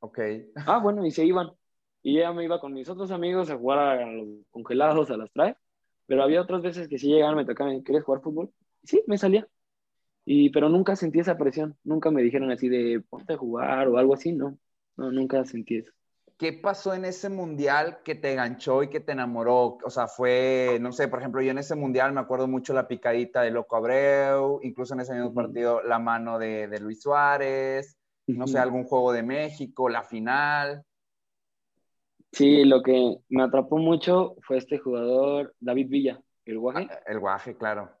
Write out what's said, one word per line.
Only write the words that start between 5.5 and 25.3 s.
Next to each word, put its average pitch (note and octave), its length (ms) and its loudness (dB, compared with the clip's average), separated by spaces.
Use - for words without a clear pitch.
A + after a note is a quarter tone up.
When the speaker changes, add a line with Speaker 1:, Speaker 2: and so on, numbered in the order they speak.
Speaker 2:
Pero C3+ 160 2
había D#3 200 4
otras F3+ 200 -4
veces E3+ 260 -6
que C#3+ 100 -6
sí C#3 100 0
llegaban, D3+ 280 4
me D3 80 0
tocaban, C3+ 380 -4
"¿Quieres D3 220 0
jugar C3+ 180 0
fútbol?". D#3+ 280 -6
Y - 60 -20
sí, G#4+ 180 4
me G#3 120 0
salía. G3+ 280 4
Y, C#3+ 260 6
pero D3 180 4
nunca F#3 280 4
sentí E3 240 0
esa E3+ 180 0
presión. D3+ 460 -2
Nunca D#3 260 0
me C#3+ 120 4
dijeron C3 280 2
así B2 180 -2
de, A#2 420 0
"Ponte - 240 -8
a C#3+ 40 -8
jugar", C3 500 0
o A#2+ 100 4
algo C3+ 160 6
así, E3 180 -4
no. C#3 260 -6
No, C3 160 -6
nunca C3 320 0
sentí A#2 340 -6
eso. - 140 -12
Speaker 1:
¿Qué D#3+ 160 -4
pasó F#3+ 400 -4
en F#3 100 -8
ese F#3 240 -8
mundial D#3 760 -2
que D#3+ 120 -6
te C3+ 200 -4
ganchó C3 480 0
y C#3 60 -2
que D3 120 -6
te - 120 -8
enamoró? A#2+ 720 0
O B2 60 -6
sea, B2 180 -2
fue, B2+ 720 2
no B2 120 -4
sé, C3+ 160 -2
por B2 100 -6
ejemplo, C3 240 -4
yo C3 80 2
en C3 80 -4
ese C#3+ 160 -6
mundial C3+ 400 0
me C3+ 60 -2
acuerdo C3 280 -2
mucho C3 240 -4
la C3 160 0
picadita A#2+ 540 -2
de A#2 80 2
Loco A#2 260 -4
Abreu, C#3 840 2
incluso B2+ 320 -8
en C3 60 -6
ese B2+ 140 -8
mismo B2 160 -4